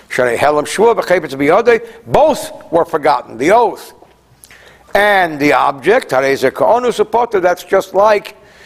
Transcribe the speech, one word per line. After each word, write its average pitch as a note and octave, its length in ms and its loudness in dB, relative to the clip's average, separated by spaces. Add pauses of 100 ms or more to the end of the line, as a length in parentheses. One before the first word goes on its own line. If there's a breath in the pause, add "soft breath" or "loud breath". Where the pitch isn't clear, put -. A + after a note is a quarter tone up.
Shalei B2 260 0
helam D3 300 0
shvua A3+ 340 2
v'chayfetz D#3+ 360 -2
biyadei. A3 520 2 (180 loud breath)
Both B3 640 -2
were E3 140 2
forgotten, C#3+ 540 -4
the C#3 140 0
oath G#3+ 420 0 (1000 loud breath)
and F#3+ 460 0
the C#3+ 140 2
object. C#3 580 0
Harei C3+ 240 0
ze B2 160 0
ka'onus A3+ 480 0
u'poter, G#3+ 420 -2
that's F3 220 -2
just - 300 -2
like G#3 420 0 (300 loud breath)